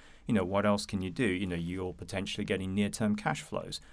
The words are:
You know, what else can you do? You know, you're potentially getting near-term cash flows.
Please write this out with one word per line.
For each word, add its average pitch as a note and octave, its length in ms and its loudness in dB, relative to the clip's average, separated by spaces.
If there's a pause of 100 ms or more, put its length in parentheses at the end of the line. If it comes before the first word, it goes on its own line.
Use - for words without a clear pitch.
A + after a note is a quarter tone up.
(260)
You B2+ 60 0
know, G2 120 6
what G2 200 2
else G#2 220 4
can G2 160 -2
you F#2 80 -2
do? A#2 160 0
You F#2+ 200 2
know, F2+ 100 -2
you're F2+ 360 -2
potentially G2 540 -6
getting F#2+ 280 -2
near-term G#2 420 2
cash - 260 -2
flows. - 400 -6 (100)